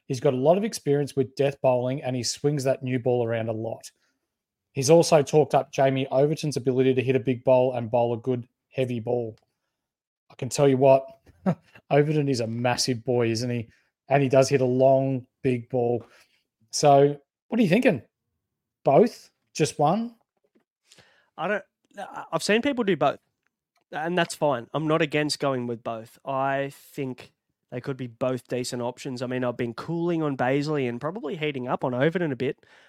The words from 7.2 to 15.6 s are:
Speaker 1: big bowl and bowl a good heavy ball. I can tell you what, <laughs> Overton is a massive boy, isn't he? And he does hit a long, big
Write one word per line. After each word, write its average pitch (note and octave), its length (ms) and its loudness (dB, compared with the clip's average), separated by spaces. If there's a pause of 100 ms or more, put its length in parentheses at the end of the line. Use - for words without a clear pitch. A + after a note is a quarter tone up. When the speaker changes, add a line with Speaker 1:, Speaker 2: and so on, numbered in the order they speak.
Speaker 1:
big A#2+ 220 -4
bowl B2+ 320 4
and A#2+ 160 -6
bowl A#2+ 240 0
a - 20 -4
good B2 300 -4 (260)
heavy B2 280 -4
ball. A#2 360 -6 (920)
I - 60 -20
can B2+ 120 -8
tell C#3+ 200 4
you C3+ 80 4
what, C3+ 280 6 (400)
<laughs> - 460 -6
Overton D3 380 2
is C3 100 0
a A#2 80 -2
massive A#2+ 580 -2
boy, A#2+ 260 0
isn't A#2 200 -4
he? A#2+ 180 -6 (400)
And C#3+ 140 2
he C3+ 60 0
does C3+ 200 4
hit C#3 120 2
a C3 40 0
long, C3 640 2 (160)
big B2 280 -2